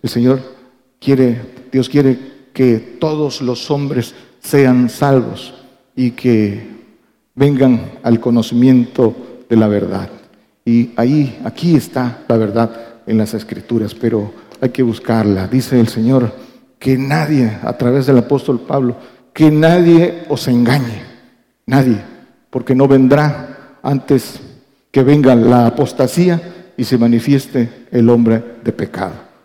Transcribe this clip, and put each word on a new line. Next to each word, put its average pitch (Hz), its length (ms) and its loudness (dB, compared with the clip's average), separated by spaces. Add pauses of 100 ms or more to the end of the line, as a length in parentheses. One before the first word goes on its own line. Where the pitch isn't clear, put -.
El 123 100 -8
Señor 127 300 0 (600)
quiere, 127 400 0 (320)
Dios 131 160 -2
quiere 135 300 2 (340)
que 123 260 2
todos 151 640 -6
los 123 260 -8
hombres 135 460 -4 (240)
sean 127 520 2
salvos 123 640 -2 (420)
y 127 160 -2
que 110 560 0 (640)
vengan 131 460 2 (240)
al 117 160 2
conocimiento 120 1300 0
de 117 80 2
la 110 100 4
verdad. 98 420 -4 (560)
Y 117 300 0
ahí, 127 500 -2
aquí 165 300 -2
está 127 540 -2
la 117 80 2
verdad 110 340 0 (360)
en 110 120 0
las 107 160 -2
Escrituras, 107 580 -6
pero 110 400 -4 (280)
hay 131 80 -2
que 127 160 -2
buscarla. 104 640 -2
Dice 127 320 0
el 113 80 2
Señor 120 440 0 (460)
que 131 180 -2
nadie, 139 680 -2
a 110 140 -6
través 127 300 0
del 135 120 4
apóstol 131 420 -2
Pablo, 131 360 -4 (360)
que 156 180 4
nadie 170 760 4
os - 180 -6
engañe, 120 560 0 (640)
nadie, 131 320 0 (520)
porque 131 240 -4
no 135 120 2
vendrá 139 960 0
antes 135 580 -2 (520)
que 139 100 2
venga 131 320 4
la 120 320 4
apostasía 165 1080 -2
y 123 80 -4
se 127 140 0
manifieste 117 920 0
el 117 180 2
hombre 117 340 2 (200)
de - 100 -6
pecado. - 420 -10 (300)